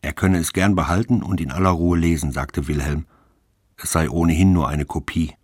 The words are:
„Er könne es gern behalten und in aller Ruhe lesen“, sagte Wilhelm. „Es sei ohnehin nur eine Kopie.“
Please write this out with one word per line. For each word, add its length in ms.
„Er 120
könne 240
es 160
gern 220
behalten 480
und 180
in 100
aller 200
Ruhe 260
lesen“, 340
sagte 360
Wilhelm. 400
„Es 140
sei 180
ohnehin 440
nur 140
eine 180
Kopie.“ 480